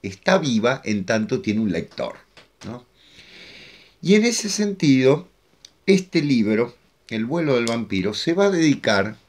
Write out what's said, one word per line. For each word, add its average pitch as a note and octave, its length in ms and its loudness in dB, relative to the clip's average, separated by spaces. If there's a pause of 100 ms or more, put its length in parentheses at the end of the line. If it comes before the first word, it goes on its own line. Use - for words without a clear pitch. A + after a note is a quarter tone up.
está F#3 340 0
viva B2+ 480 0
en G#2 200 -2
tanto G#2+ 360 -2
tiene G#2+ 200 -2
un G#2 100 0
lector, - 420 -6 (520)
¿no? A#2+ 200 -14 (1160)
Y F3 100 4
en G#3+ 120 6
ese A#3 240 -2
sentido, D#3+ 800 2 (600)
este F#3 340 2
libro, A#2 540 0 (340)
El A2 160 -6
vuelo D3 300 -2
del A#2 100 0
vampiro, G#2+ 480 -2
se E3 200 -4
va G3 120 2
a G3+ 60 2
dedicar A2+ 640 0 (140)